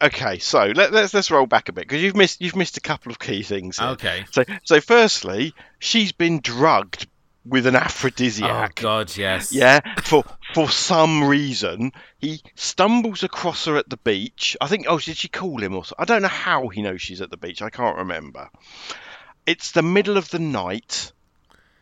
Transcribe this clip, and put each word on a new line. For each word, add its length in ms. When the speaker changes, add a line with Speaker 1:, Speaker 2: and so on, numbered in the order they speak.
Speaker 1:
okay, 360
so 280
let, 160
let's, 220
let's 160
roll 160
back 240
a 20
bit, 160
'cause 120
you've 140
missed, 280
you've 120
missed 220
a 60
couple 280
of 80
key 240
things 360
here. 100
Speaker 2:
Okay. 420
Speaker 1:
So, 140
so 180
firstly, 720
she's 340
been 300
drugged 680
with 200
an 80
aphrodisiac. 1040
Speaker 2:
Oh, 40
God, 340
yes. 360
Speaker 1:
Yeah, 280
for, 220
for 160
some 560
reason, 680
he 240
stumbles 680
across 420
her 140
at 100
the 80
beach. 640
I 60
think, 240
oh, 80
did 180
she 120
call 340
him 120
or 120
so? 120
I 60
don't 180
know 60
how 400
he 140
knows 180
she's 220
at 80
the 80
beach. 240
I 80
can't 260
remember. 540
It's 240
the 120
middle 340
of 140
the 100
night. 720